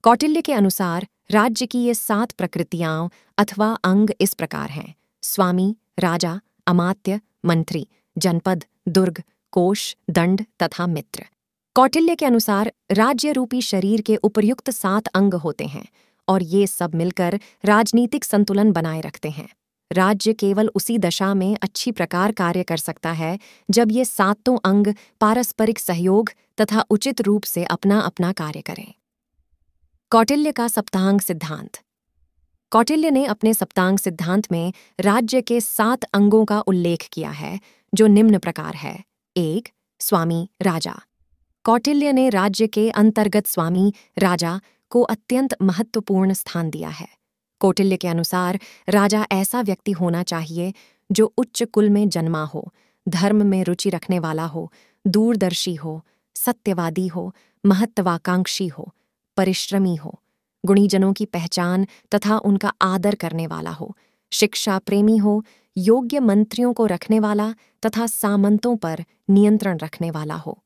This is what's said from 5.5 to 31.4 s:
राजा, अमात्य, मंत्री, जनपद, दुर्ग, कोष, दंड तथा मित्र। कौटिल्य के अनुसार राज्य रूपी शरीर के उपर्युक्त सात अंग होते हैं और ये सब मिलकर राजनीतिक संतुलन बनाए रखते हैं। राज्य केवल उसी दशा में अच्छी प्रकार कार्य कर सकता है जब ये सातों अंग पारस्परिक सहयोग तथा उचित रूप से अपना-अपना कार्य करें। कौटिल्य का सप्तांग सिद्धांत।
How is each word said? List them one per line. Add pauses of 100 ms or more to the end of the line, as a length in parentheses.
राजा, (280)
अमात्य, (260)
मंत्री, (300)
जनपद, (240)
दुर्ग, (280)
कोष, (140)
दंड (160)
तथा
मित्र। (500)
कौटिल्य
के
अनुसार (180)
राज्य
रूपी
शरीर
के
उपर्युक्त
सात
अंग
होते
हैं (420)
और
ये
सब
मिलकर (260)
राजनीतिक
संतुलन
बनाए
रखते
हैं। (420)
राज्य
केवल
उसी
दशा
में
अच्छी
प्रकार
कार्य
कर
सकता
है (300)
जब
ये
सातों
अंग (340)
पारस्परिक
सहयोग (320)
तथा
उचित
रूप
से
अपना-अपना
कार्य
करें। (1160)
कौटिल्य
का
सप्तांग
सिद्धांत। (920)